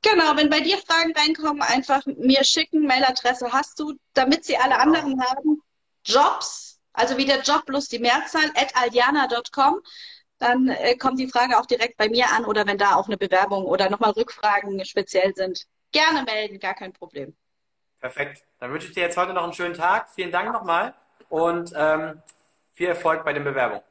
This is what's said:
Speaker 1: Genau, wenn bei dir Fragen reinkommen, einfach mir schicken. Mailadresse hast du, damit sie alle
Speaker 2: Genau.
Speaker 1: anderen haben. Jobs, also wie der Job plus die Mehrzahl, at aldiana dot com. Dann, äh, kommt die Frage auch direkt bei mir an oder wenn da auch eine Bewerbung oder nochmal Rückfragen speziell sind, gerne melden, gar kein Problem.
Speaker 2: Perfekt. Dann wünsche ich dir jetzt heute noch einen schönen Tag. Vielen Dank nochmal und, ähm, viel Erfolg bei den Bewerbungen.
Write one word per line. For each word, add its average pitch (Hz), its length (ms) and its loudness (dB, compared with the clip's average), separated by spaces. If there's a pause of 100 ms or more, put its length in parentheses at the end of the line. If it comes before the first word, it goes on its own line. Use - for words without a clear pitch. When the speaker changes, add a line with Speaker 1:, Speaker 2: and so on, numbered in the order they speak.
Speaker 1:
Genau, 330 360 4
wenn 302 120 2
bei 302 120 2
dir 359 160 0
Fragen 330 380 0
reinkommen, 311 460 -2
einfach 269 440 0
mir 269 380 2
schicken. 311 440 0
Mailadresse 254 640 0
hast 277 280 -2
du, 302 140 -8 (200)
damit 277 320 2
sie - 120 -2
alle 254 180 4
Speaker 2:
Genau. 233 80 4
Speaker 1:
anderen 294 380 2
haben. 285 400 0 (440)
Jobs, - 760 0 (140)
also 254 240 0
wie 269 80 0
der 269 160 2
Job - 240 0
plus 277 240 -4
die 233 100 -6
Mehrzahl, 294 560 0
at 277 200 0
aldiana 254 520 2
dot 240 240 -4
com. 277 300 2 (580)
Dann, 254 300 2
äh, 240 280 0
kommt 262 220 -2
die 254 80 -2
Frage 247 300 2
auch 226 80 2
direkt 233 320 -2
bei 214 120 2
mir 233 220 2
an 226 140 0
oder 214 220 0
wenn 202 100 -2
da 202 180 4
auch 190 120 0
eine 208 100 -4
Bewerbung 196 480 0
oder 190 240 2
nochmal 208 220 2
Rückfragen 202 760 -2
speziell 196 500 0
sind, 185 300 -6 (260)
gerne 311 320 2
melden, 214 360 -6
gar 190 160 -6
kein 185 180 -16
Problem. 143 420 -16 (640)
Speaker 2:
Perfekt. 139 440 -8 (160)
Dann 123 120 -10
wünsche 160 160 -8
ich - 60 -18
dir 185 80 -4
jetzt 175 160 -2
heute 185 160 -2
noch 180 100 -2
einen 170 100 -8
schönen 175 200 -6
Tag. 185 400 0
Vielen 175 180 -8
Dank 190 220 -2
nochmal 196 400 -2 (360)
und, 170 460 -2
ähm, 156 460 0 (520)
viel 175 140 -2
Erfolg 160 380 -2
bei 147 80 0
den 147 100 -4
Bewerbungen. 127 480 -4